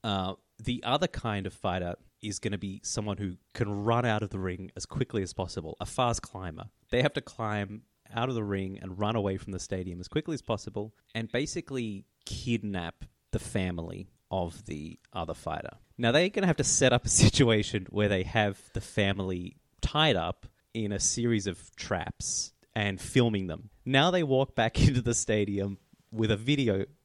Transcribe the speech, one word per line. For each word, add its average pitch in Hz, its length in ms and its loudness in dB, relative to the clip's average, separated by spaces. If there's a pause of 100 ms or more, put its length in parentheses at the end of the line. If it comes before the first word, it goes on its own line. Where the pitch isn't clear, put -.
Uh, 98 320 -2 (280)
the 123 200 -2
other 147 240 2
kind 101 400 -2
of 92 60 -6
fighter 90 420 -2 (260)
is 104 160 -6
gonna 101 220 -4
be 98 240 -8
someone 104 340 -4
who 95 200 -4 (180)
can 101 280 -2
run 117 220 4
out 107 160 2
of 104 80 -4
the 104 100 -6
ring 92 360 -6
as 92 100 -10
quickly - 380 -2
as 90 100 -6
possible, 87 480 -6
a 92 60 -6
fast 120 340 0
climber. 90 440 -10 (260)
They 123 100 4
have 143 120 2
to 143 80 -4
climb 107 600 -4 (320)
out 117 160 0
of 127 60 -2
the 110 80 0
ring 98 360 -2
and 92 200 -10
run 104 160 0
away 98 220 2
from - 140 -10
the 92 80 -6
stadium 90 400 -6
as 90 80 -10
quickly 156 280 -4
as 123 80 -6
possible 104 500 -6 (220)
and 113 160 -4
basically 127 720 -4 (200)
kidnap 101 800 -4 (260)
the 107 80 -2
family 90 680 -4 (220)
of 90 340 -4
the 78 340 -10 (140)
other 82 200 -6
fighter. - 380 -8 (260)
Now, 117 140 2
they're 170 180 6
gonna 196 180 0
have 160 100 4
to 139 60 2
set 127 300 4
up 120 120 2
a - 40 0
<laughs> - 160 6
situation 107 640 4
where 104 200 2
they 95 140 2
have 101 360 2 (140)
the 107 80 -4
family 95 760 -2 (240)
tied 147 340 2
up 87 300 -2 (280)
in 107 180 -2
a 98 80 -2
series 117 480 2
of - 280 -8
traps - 800 -4 (220)
and 101 260 -2
filming 110 460 2
them. 80 220 -10 (160)
Now 139 260 4
they 180 120 2
walk 135 320 2
back 113 260 2
<laughs> - 60 8
into 123 140 4
the 117 120 0
stadium 101 640 0 (340)
with 110 200 2
a 101 60 2
video 117 480 2 (200)